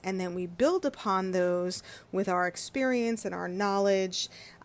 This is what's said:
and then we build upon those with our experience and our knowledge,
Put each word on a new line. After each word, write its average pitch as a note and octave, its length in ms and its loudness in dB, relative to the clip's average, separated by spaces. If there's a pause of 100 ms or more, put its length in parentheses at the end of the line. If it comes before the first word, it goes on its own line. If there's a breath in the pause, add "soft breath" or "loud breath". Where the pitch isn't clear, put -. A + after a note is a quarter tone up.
and F#3+ 160 -2
then F3+ 140 -4
we F3+ 100 -4
build C4+ 400 2
upon F#3+ 460 0
those F3+ 520 0 (300 loud breath)
with F#3+ 160 0
our F3+ 180 2
experience A#3 800 0
and F#3+ 100 -4
our F3 140 -4
knowledge, G3 800 2 (360 loud breath)